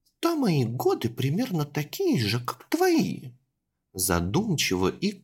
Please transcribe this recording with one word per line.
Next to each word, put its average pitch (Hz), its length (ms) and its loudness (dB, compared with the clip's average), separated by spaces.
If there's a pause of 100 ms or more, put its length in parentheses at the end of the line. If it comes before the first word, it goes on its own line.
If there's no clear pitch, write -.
(220)
"Да 339 140 2
мои 180 300 2
годы 127 440 -2
примерно 151 540 -2
такие 151 560 -2
же, 110 220 0
как - 280 -10
твои", 320 640 2 (640)
задумчиво 95 960 2
и, 196 220 -2 (120)